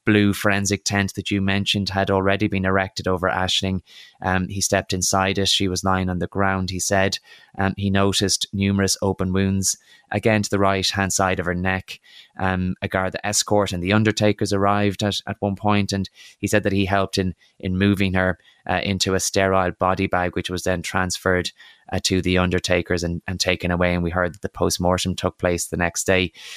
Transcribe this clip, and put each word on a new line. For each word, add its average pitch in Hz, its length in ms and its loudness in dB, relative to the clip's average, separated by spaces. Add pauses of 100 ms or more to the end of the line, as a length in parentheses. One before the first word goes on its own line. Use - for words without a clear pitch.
blue 104 260 6
forensic 98 520 0
tent 101 300 0
that - 160 -6
you 101 100 0
mentioned 98 480 0
had 98 200 0
already 98 380 2
been 95 180 -2
erected 95 440 0
over 92 200 0
Aisling. 92 520 -2 (420)
Um, 92 260 0
he 98 120 -8
stepped 95 320 0
inside 95 460 0
it. 95 100 0
She - 180 0
was 92 160 -4
lying 92 260 0
on 90 120 -2
the 90 80 -4
ground, 95 420 -2
he 90 80 -8
said. 98 400 0 (400)
Um, 98 180 0
he 101 140 -2
noticed 98 640 0
numerous 98 500 0
open 95 300 0
wounds, 95 440 0 (360)
again 107 300 2
to - 80 -6
the 101 100 0
right-hand 98 520 0
side 92 280 0
of 85 60 -4
her 90 80 0
neck. 92 460 -4 (380)
Um, 92 420 -2
a 104 60 -4
guard, 95 260 -2
the - 140 -8
escort 104 460 0
and 87 100 -6
the 92 100 0
undertakers 107 600 2
arrived 101 500 2
at, 101 140 0 (100)
at 101 140 -8
one 101 160 -2
point, 101 360 0
and 98 160 -2 (300)
he 101 80 -2
said 104 160 2
that 98 100 0
he 98 120 2
helped 98 340 0
in, 92 160 0 (240)
in 92 180 -2
moving 98 380 2
her, 92 240 2 (300)
uh, 90 160 0
into 95 300 0
a 92 60 2
sterile 95 520 2
body 92 340 0
bag, 90 300 -2
which 92 120 -4
was 90 140 -6
then 92 180 0
transferred, 90 720 -2 (420)
uh, 95 120 -2
to 92 180 2
the 90 160 2
undertakers 90 640 0
and, 87 240 -4
and 92 140 -4
taken 90 320 -2
away. 87 220 2
And 87 100 0
we 85 60 -2
heard 87 240 -2
that - 80 -20
the - 60 -4
post-mortem 90 680 0
took - 220 -4
place 87 280 -2
the 85 100 -8
next 87 280 -2
day. 92 280 0 (240)